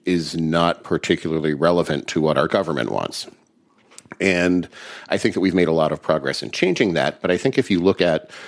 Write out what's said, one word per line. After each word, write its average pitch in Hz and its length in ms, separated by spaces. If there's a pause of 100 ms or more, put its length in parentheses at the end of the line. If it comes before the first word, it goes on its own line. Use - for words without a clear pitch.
is 87 300
not 82 480
particularly 80 680
relevant 80 560
to - 120
what 78 180
our 78 100
government 78 420
wants. 50 360 (960)
And 90 480 (400)
I 98 80
think 113 180
that 98 60
we've 90 140
made 87 140
a 82 40
lot 78 200
of 73 100
progress 69 400
in 60 80
changing 170 420
that. 76 300
But 90 80
I 90 80
think - 180
if 127 140
you 92 100
look 92 220
at 80 280 (180)